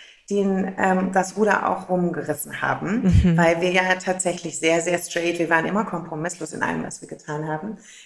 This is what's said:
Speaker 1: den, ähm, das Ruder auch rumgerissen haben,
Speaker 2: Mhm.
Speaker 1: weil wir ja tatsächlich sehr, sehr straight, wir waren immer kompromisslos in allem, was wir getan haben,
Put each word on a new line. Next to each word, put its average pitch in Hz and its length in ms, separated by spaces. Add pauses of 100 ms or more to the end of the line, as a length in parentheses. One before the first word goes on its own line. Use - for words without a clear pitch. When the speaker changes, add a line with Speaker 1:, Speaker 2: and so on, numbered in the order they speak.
(300)
Speaker 1:
den, 196 480
ähm, 190 340
das 185 260
Ruder 208 320
auch - 180
rumgerissen 175 720
haben, 147 440
Speaker 2:
Mhm. 175 340
Speaker 1:
weil 170 240
wir 180 80
ja 185 240
tatsächlich 180 640
sehr, 165 220
sehr 175 160
straight, 170 400
wir 165 100
waren 165 160
immer 196 220
kompromisslos 165 640
in - 100
allem, 165 220
was 156 160
wir 156 80
getan 156 400
haben, 170 300 (280)